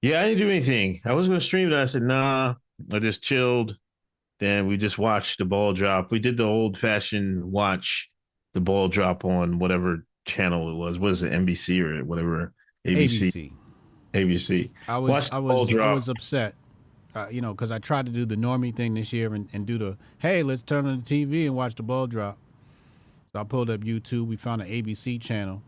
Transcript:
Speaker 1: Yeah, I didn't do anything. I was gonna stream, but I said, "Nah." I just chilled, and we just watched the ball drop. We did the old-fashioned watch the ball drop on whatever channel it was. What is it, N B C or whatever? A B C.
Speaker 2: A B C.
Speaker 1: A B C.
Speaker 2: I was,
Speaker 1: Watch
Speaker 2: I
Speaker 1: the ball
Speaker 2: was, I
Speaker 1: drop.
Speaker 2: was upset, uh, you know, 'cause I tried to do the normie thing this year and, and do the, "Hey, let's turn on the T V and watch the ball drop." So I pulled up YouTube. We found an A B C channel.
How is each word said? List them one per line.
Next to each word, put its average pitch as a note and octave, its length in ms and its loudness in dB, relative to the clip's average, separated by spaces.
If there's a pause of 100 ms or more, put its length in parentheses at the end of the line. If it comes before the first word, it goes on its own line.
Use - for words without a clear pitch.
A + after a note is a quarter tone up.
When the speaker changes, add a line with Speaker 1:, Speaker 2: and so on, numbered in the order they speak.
Speaker 1:
Yeah, D3+ 200 4
I G#3+ 80 4
didn't A3 100 2
do G3+ 100 4
anything. B2 560 2
I A#2 80 2
was F3+ 140 4
gonna F#3 140 4
stream, F#3 280 2
but D3+ 100 4
I C3+ 60 4
said, C3 160 0
"Nah." C3 540 2 (360)
I G#2+ 80 0
just G#2+ 220 0
chilled, B2 560 2 (680)
and G2+ 240 2
we G2+ 80 2
just G2+ 220 0
watched G#2+ 420 0
the G2 60 0
ball G2+ 280 2
drop. F#2+ 380 0
We A2+ 80 0
did B2 160 0
the A#2 80 2
old-fashioned G#2 1000 0
watch F#2+ 640 0 (440)
the F#2+ 60 -2
ball F#2+ 300 2
drop F#2 340 0
on F2+ 340 0
whatever F2+ 480 0 (200)
channel F2 440 -2
it E2 60 -6
was. E2+ 240 -4
What G2 120 2
is F2+ 120 0
it, D2 80 -2
N F2+ 140 2
B F2+ 100 2
C F2+ 260 0
or D#2 220 -2
whatever? E2+ 500 -4 (320)
A - 80 2
B D3+ 140 4
C. A#2+ 80 0
Speaker 2:
A A2 60 0
B F#2 100 2
C. D#2 220 -10 (600)
Speaker 1:
A G2 120 2
B F2 120 2
C. F2+ 340 -2 (160)
Speaker 2:
I A#2 100 -2
was, C3 120 0
Speaker 1:
Watch C3+ 220 2
Speaker 2:
I C3 60 -4
Speaker 1:
the C3+ 40 -2
ball B2+ 200 2
Speaker 2:
was, A#2 80 2
I A2 40 2
Speaker 1:
drop. A2 200 4
Speaker 2:
was B2+ 160 -2
upset, A#2+ 460 -2 (600)
uh, G#2 160 -8
you B2 100 -6
know, A2 140 -4
'cause A2+ 160 -4
I A2 80 -4
tried C3+ 260 -2
to A#2+ 60 -8
do A#2+ 140 -2
the A2 100 -2
normie B2 400 0
thing A#2 180 -2
this A2 200 -4
year A2+ 200 -2
and, G#2 200 -6
and G#2 120 -6
do A#2 120 -4
the, G2+ 200 -4 (220)
"Hey, F3 240 0
let's C3 180 -2
turn C#3+ 240 -2
on C3+ 140 -2
the A#2+ 60 -12
T D3 180 0
V D3+ 220 0
and C3+ 100 0
watch B2 200 -2
the A2+ 80 -10
ball B2+ 220 -2
drop." G#2+ 320 -4 (920)
So G#2+ 80 -6
I G#2 60 -4
pulled A#2+ 240 -2
up A2 120 -2
YouTube. A2+ 460 -2
We A2+ 80 -4
found A#2 260 -4
an F#2 60 -8
A A2+ 140 -4
B A2 120 -4
C A#2+ 240 -6
channel. G#2 500 -6